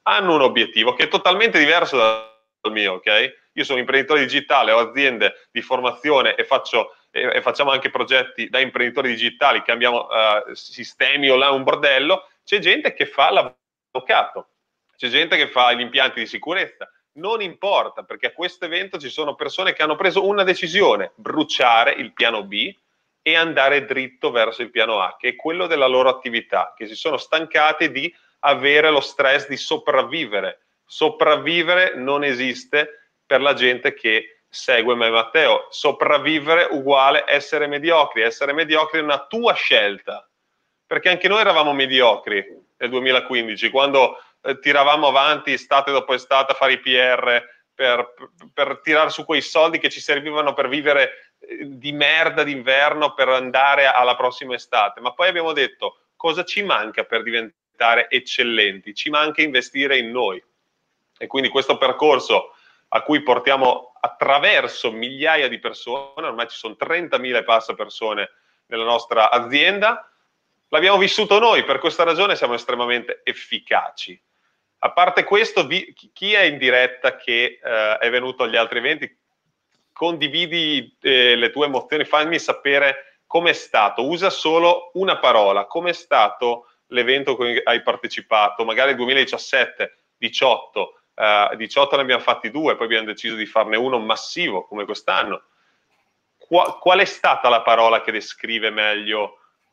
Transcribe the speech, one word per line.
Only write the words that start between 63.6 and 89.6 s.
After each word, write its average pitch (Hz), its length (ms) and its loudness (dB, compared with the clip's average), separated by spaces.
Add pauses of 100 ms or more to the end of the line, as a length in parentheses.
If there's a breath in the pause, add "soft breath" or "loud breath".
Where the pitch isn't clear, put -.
attraverso 139 920 0
migliaia 135 580 -2
di 117 100 -8
persone, 139 680 -10
ormai 117 200 -6
ci - 100 -18
sono 107 180 -12
trentamila 135 640 -4
e 104 40 -6
passa 113 320 0
persone 104 560 -8 (360)
nella 113 180 -6
nostra 117 440 2
azienda, 175 800 0 (600)
l'abbiamo 185 280 4
vissuto 202 420 2
noi, 214 260 4
per 135 140 0
questa 165 240 0
ragione 170 320 2
siamo 127 180 -2
estremamente 120 720 -4
efficaci. - 960 -6 (640)
A 127 100 -2
parte 180 340 2
questo, 202 420 0
vi, 185 260 -6
chi, - 200 -20
chi 202 200 -4
è 202 100 4
in 147 140 0
diretta 127 600 0
che, 120 440 -2
eh, 110 360 -2
è 117 120 0
venuto 127 340 -2
agli 113 120 -2
altri 117 220 0
eventi, 135 360 -4 (800)
condividi, 156 1080 -4
eh, 123 340 4
le 120 140 0
tue 143 160 -2
emozioni, 143 400 -4
fammi 156 340 0
sapere - 880 -2
com'è 170 240 0
stato, 117 560 0
usa 175 220 -2
solo 170 640 2
una 185 260 0
parola, 117 460 4
com'è 170 260 -4
stato 120 800 0 (180 soft breath)
l'evento 131 480 0
cui 120 260 -2
hai 120 220 0
partecipato, 110 800 -2
magari 127 320 0
duemiladiciassette, 123 1040 -2 (200)